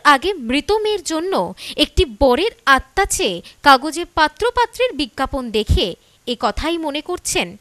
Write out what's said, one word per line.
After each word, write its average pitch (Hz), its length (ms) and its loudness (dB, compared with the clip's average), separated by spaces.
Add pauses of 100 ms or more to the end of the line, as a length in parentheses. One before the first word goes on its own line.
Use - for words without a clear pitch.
আগে 339 280 4
মৃত 285 400 -2
মেয়ের 427 300 0
জন্য 311 520 -2 (220)
একটি 302 280 2
বরের 269 460 2 (160)
আত্মা 277 380 2
চেয়ে 233 380 -4 (200)
কাগজে 277 420 4
পাত্রপাত্রের 466 880 -2
বিজ্ঞাপন 262 580 -6
দেখে 208 440 0 (320)
এ 240 140 -4
কথাই 311 380 -2
মনে 302 220 -4
করছেন 294 600 -6